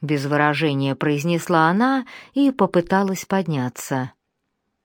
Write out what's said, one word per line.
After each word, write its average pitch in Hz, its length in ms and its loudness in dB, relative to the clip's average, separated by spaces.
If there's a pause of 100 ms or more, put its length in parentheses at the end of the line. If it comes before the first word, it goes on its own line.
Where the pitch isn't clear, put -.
без 143 240 -2
выражения 143 680 0
произнесла 160 760 0
она 254 360 0 (280)
и 277 180 2
попыталась 190 760 0
подняться. 139 880 -4 (720)